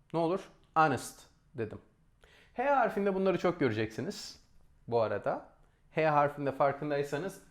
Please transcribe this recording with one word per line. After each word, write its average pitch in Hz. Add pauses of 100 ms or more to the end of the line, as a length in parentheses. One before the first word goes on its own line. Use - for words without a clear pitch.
(140)
Ne 160
olur? 170 (340)
Honest 156 (320)
dedim. 117 (760)
H 277
harfinde 202
bunları 190
çok 175
göreceksiniz 117 (480)
bu 117
arada. 110 (460)
H 160
harfinde 143
farkındaysanız 143